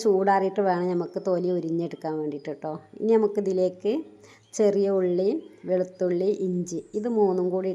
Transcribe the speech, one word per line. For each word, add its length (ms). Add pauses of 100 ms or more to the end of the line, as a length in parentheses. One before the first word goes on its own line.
ചൂടാറിയിട്ട് 640
വേണം 260
നമുക്ക് 240 (100)
തൊലി 300
ഉരിഞ്ഞെടുക്കാൻ 540 (100)
വേണ്ടിയിട്ട് 280
കേട്ടോ. 240 (260)
ഇനി 180
നമുക്കിതിലേക്ക് 760 (640)
ചെറിയ 300 (100)
ഉള്ളി, 320 (400)
വെളുത്തുള്ളി, 580 (180)
ഇഞ്ചി 340 (180)
ഇത് 180
മൂന്നും 380
കൂടി 220